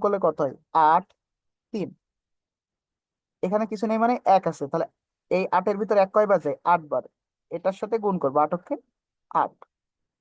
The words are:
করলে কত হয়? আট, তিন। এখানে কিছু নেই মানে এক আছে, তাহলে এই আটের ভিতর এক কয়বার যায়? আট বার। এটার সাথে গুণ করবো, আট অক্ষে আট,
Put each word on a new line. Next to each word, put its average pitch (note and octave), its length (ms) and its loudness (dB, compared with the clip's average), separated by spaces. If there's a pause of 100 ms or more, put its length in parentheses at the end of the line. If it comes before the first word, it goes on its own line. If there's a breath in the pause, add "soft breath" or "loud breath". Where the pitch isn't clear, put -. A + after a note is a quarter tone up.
করলে G3+ 220 0
কত D#3 160 0
হয়? C3 120 -4 (400)
আট, F#3 120 0 (640)
তিন। G3 160 -6 (1600)
এখানে G#3 240 -2
কিছু G#3+ 200 -6
নেই A3 140 0
মানে B3 100 2 (220)
এক F#3+ 160 0
আছে, - 180 -8
তাহলে E3 160 -2 (440)
এই F#3 140 0 (120)
আটের G3 240 0
ভিতর G#3 240 0
এক F#3+ 120 -2
কয়বার G3+ 280 4
যায়? C#3 120 -2 (160)
আট E3+ 100 2 (100)
বার। B2+ 120 -2 (460)
এটার F#3 300 -4
সাথে A3 240 -4
গুণ G3 180 0
করবো, C#3 220 0
আট D3+ 120 -2
অক্ষে A3+ 180 -10 (680)
আট, - 120 -4 (680)